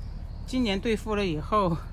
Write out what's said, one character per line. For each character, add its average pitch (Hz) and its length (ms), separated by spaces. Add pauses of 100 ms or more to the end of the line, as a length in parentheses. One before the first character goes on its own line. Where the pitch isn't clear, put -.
(460)
今 254 160
年 196 180
对 226 160
付 214 180
了 202 120
以 160 120
后 180 380 (160)